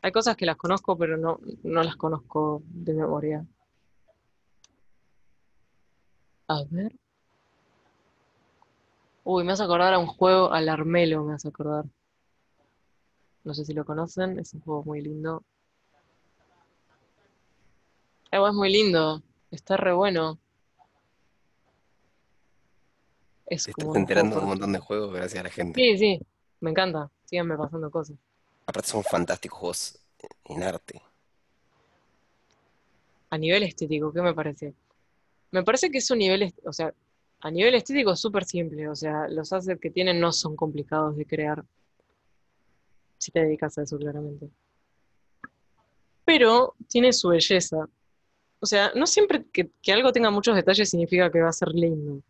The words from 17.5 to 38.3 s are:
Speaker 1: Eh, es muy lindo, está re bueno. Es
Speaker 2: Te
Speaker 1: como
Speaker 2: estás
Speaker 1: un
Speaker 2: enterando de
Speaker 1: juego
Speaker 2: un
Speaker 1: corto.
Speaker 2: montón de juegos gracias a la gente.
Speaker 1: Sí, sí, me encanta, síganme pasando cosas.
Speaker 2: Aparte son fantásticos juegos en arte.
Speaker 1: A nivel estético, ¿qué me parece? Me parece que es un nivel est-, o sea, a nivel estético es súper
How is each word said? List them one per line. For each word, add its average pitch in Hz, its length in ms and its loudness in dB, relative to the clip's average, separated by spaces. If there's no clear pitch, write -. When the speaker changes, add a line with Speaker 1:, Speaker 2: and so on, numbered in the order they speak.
Speaker 1:
Eh, 190 140 0
es 208 100 2
muy 196 180 2
lindo, 165 500 2
está - 260 -4
re 190 160 2
bueno. 175 460 0
Es - 180 -6
Speaker 2:
Te - 80 -12
Speaker 1:
como 151 160 -8
Speaker 2:
estás 156 80 -2
Speaker 1:
un 101 60 2
Speaker 2:
enterando 101 320 2
de 107 60 0
Speaker 1:
juego 98 60 -4
Speaker 2:
un 98 40 -2
Speaker 1:
corto. 98 160 -4
Speaker 2:
montón 101 60 -2
de 95 120 -2
juegos 104 300 -6
gracias 92 260 -8
a 90 40 -10
la 87 60 -10
gente. 175 300 -6
Speaker 1:
Sí, 226 180 4
sí, 196 220 2
me 165 100 -4
encanta, 160 400 -4
síganme 170 320 -4
pasando 151 340 -6
cosas. 151 260 -8
Speaker 2:
Aparte - 220 -6
son 104 160 -2
fantásticos 87 560 -4
juegos - 400 -8
en - 180 -8
arte. - 360 -8
Speaker 1:
A 160 80 -4
nivel 170 240 2
estético, 156 500 -4
¿qué 170 100 -2
me 175 120 2
parece? 147 400 -8
Me 185 100 0
parece 247 260 2
que 269 100 -2
es - 120 -2
un 247 80 2
nivel 190 240 4
est-, - 240 -6
o 165 60 -10
sea, 160 200 -4
a 156 100 -8
nivel 220 240 4
estético 262 340 0
es 170 80 0
súper 202 260 -2